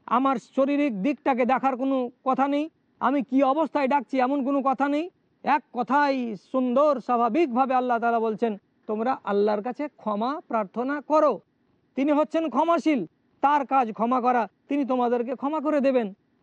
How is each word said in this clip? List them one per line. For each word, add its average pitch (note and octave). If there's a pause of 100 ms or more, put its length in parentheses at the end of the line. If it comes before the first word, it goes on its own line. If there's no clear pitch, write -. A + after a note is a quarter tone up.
আমার C4
শারীরিক C4+
দিকটাকে B3+
দেখার B3+
কোনো C4 (140)
কথা C4
নেই, D4 (300)
আমি C4+
কি C4
অবস্থায় C#4
ডাকছি C4+
এমন C4
কোনো C#4
কথা C4
নেই। D4+ (320)
এক C4+ (100)
কথায় B3+
সুন্দর C4
স্বাভাবিকভাবে B3
আল্লাহ B3
তাআলা A#3
বলছেন, A3 (300)
"তোমরা A3+
আল্লাহর G#3
কাছে B3
ক্ষমা A#3
প্রার্থনা A#3+
করো, D4 (540)
তিনি D4
হচ্ছেন D#4
ক্ষমাশীল, D4+ (340)
তার C#4+
কাজ C4
ক্ষমা A#3+
করা, A#3+ (200)
তিনি C#4+
তোমাদেরকে A#3+
ক্ষমা D4
করে D4
দেবেন।" A#3+ (280)